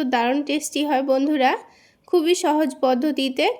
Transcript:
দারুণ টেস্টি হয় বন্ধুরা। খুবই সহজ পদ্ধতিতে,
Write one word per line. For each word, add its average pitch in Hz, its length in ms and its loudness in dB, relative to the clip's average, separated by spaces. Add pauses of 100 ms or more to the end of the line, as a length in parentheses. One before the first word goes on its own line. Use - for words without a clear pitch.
দারুণ 247 380 0
টেস্টি 285 420 -4
হয় 277 200 0
বন্ধুরা। 269 480 2 (540)
খুবই 349 280 2
সহজ 302 360 0 (100)
পদ্ধতিতে, 269 640 0 (160)